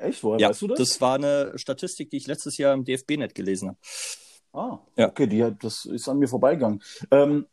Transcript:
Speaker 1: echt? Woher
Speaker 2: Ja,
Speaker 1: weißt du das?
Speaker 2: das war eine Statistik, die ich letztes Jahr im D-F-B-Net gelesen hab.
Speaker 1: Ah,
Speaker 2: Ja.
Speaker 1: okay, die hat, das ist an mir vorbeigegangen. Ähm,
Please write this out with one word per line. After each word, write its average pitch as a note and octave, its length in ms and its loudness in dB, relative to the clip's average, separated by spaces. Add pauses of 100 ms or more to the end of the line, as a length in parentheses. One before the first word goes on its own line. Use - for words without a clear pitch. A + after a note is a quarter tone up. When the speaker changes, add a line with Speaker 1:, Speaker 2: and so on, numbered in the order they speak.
Speaker 1:
echt? - 220 -6
Woher A2 160 2
Speaker 2:
Ja, G#2+ 100 6
Speaker 1:
weißt - 120 -2
du G3+ 60 -2
das? A#3+ 120 0
Speaker 2:
das B2+ 220 0
war C3 140 4
eine C#3+ 420 0
Statistik, C#3 520 -8
die C#3+ 80 -6
ich - 100 -10
letztes D3 300 -8
Jahr C#3 160 4
im C3 100 -2
D-F-B-Net C3 520 -4
gelesen F#2+ 340 -2
hab. - 80 -14 (760)
Speaker 1:
Ah, A3 260 -8 (180)
Speaker 2:
Ja. A2+ 120 6
Speaker 1:
okay, D3 180 0
die G#2+ 160 2
hat, A2 200 -2
das - 220 -8
ist - 220 -8
an C#3 120 0
mir C3+ 80 4
vorbeigegangen. B2+ 560 2 (260)
Ähm, C#3+ 440 4